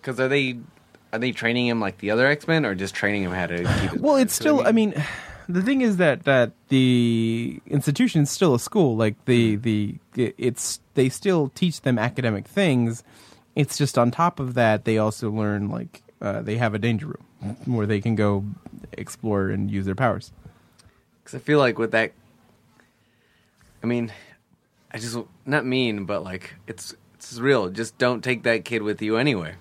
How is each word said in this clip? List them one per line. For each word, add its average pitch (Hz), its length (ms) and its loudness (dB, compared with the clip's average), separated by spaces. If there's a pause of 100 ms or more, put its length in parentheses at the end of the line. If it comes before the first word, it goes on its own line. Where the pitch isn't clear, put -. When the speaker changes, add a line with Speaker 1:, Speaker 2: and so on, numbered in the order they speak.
Speaker 1:
'cause 127 180 -6
are 131 80 2
they, 131 300 0 (540)
are 110 60 -4
they 123 140 -2
training 120 340 0
him 117 140 0
like 98 180 -2
the 101 120 -4
other 120 160 4
X-Men, 147 400 2
or 101 80 -2
just 95 200 -6
training 101 300 0
him 90 80 -2
how 92 140 -2
to 87 120 -4
keep 87 80 -2
his - 340 0
Speaker 2:
Well, 294 140 2
Speaker 1:
powers? 269 80 4
Speaker 2:
it's - 160 0
Speaker 1:
'Cause - 80 -2
I 302 40 4
Speaker 2:
still, 285 160 4
I 214 60 4
Speaker 1:
mean 220 180 4
Speaker 2:
mean, 147 140 -4 (440)
the 180 140 0
thing 262 180 2
is 220 160 2
that, 160 280 2
that 127 280 4 (160)
the 120 1000 2
institution's 147 640 2
still 160 240 4
a 120 60 2
school. 143 360 2
Like, 110 280 0
the, 117 320 4
Speaker 1:
Mm-hmm. 107 400 -2 (160)
Speaker 2:
the, 123 260 -2
it's, - 420 -4 (140)
they 135 140 4
still 165 460 0
teach 180 260 -2
them 123 180 2
academic 113 480 -2
things. 123 560 0 (540)
It's 143 220 0
just 143 200 0
on 120 140 4
top 170 260 0
of 127 160 -6
that, 110 300 4
they 110 140 2
also 107 320 -2
learn, 104 400 -2
like, - 320 -10 (180)
uh, 104 220 -6
they 107 160 -4
have 110 160 0
a 107 40 -4
danger 117 280 -2
room - 580 -12
where 113 220 0
they 104 140 0
can 113 140 -2
go 101 300 0 (480)
explore 101 560 -4
and 101 220 -2
use 98 160 -4
their 95 100 -4
powers. 110 340 -2 (920)
Speaker 1:
'Cause - 100 -18
I 131 40 -10
feel 147 200 2
like 123 200 4
with 113 140 -2
that, 113 200 0 (1700)
I 113 40 -6
mean, 120 260 -2 (800)
I 107 60 -10
just, 117 180 -8 (280)
not 131 220 -2
mean, 120 380 -2
but, 87 180 -4
like, 95 320 -12 (140)
it's, - 260 -14 (200)
it's - 240 -20
real. 120 300 2
Just 110 300 -8
don't 123 240 2
take 127 220 -4
that 113 200 0
kid 113 180 -4
with 104 200 -4
you 110 140 0
anywhere. 101 440 -2